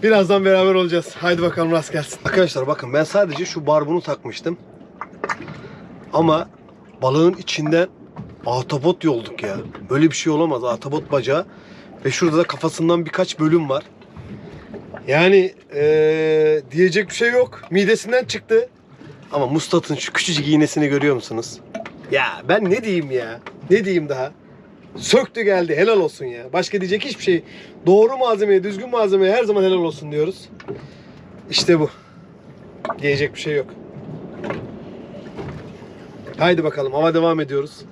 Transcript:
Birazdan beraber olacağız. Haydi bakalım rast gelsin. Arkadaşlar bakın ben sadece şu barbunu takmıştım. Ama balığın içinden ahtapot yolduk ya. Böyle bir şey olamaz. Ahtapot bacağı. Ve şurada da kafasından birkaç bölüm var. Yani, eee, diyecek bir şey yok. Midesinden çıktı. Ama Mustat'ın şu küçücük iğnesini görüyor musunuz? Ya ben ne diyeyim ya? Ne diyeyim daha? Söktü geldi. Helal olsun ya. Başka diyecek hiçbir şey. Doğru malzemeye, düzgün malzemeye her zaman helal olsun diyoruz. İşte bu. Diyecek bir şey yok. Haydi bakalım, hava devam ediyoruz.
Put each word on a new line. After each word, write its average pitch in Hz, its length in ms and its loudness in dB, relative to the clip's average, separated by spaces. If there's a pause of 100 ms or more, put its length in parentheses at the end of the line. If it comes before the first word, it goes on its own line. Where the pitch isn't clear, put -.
Birazdan 196 420 4
beraber 190 300 6
olacağız. 175 400 0
Haydi 170 260 0
bakalım 170 300 0
rast 165 220 -2
gelsin. 151 320 -6
Arkadaşlar 156 420 0
bakın 135 260 -4
ben 151 100 2
sadece 175 420 0
şu 156 220 -6
barbunu 160 340 2
takmıştım. 147 560 -8 (1600)
Ama 160 360 2 (520)
balığın 151 320 4
içinden 165 540 0 (580)
ahtapot 131 580 -2
yolduk 117 400 -2
ya. 101 140 -6 (320)
Böyle 147 200 4
bir - 60 -2
şey 160 180 -2
olamaz. 147 300 0
Ahtapot 139 480 -4
bacağı. 139 340 0 (600)
Ve 139 60 0
şurada 160 260 2
da 175 60 4
kafasından 165 600 -2
birkaç 180 340 -4
bölüm 156 300 2
var. 135 140 -2 (1200)
Yani, 185 460 4 (220)
eee, 156 960 2
diyecek 180 380 2
bir - 40 -12
şey 233 180 2
yok. 247 300 0 (100)
Midesinden 214 540 2
çıktı. 233 440 0 (600)
Ama 139 160 0
Mustat'ın 156 480 0
şu - 180 -10
küçücük 151 340 -2
iğnesini 151 400 4
görüyor 143 280 2
musunuz? 113 440 -8 (520)
Ya 101 380 -2
ben 196 200 2
ne 226 140 2
diyeyim 170 280 -2
ya? 117 280 -4 (300)
Ne 196 160 4
diyeyim 170 240 -2
daha? 135 220 -4 (680)
Söktü - 440 0
geldi. 180 340 2
Helal 202 240 4
olsun 147 260 -2
ya. 120 280 -12
Başka 180 280 -2
diyecek 196 240 -2
hiçbir 254 180 -10
şey. 175 200 2 (420)
Doğru 220 320 6
malzemeye, 208 460 4
düzgün 208 260 -6
malzemeye 196 440 2
her 247 100 2
zaman 202 200 2
helal 185 140 2
olsun 156 340 -4
diyoruz. 156 380 -4 (1000)
İşte - 300 2
bu. 151 100 0 (1120)
Diyecek 143 340 0
bir - 40 -14
şey 151 160 -4
yok. 131 120 -2 (2750)
Haydi 165 260 2
bakalım, 135 300 -4
hava 160 200 2
devam 165 260 2
ediyoruz. 139 420 -6 (100)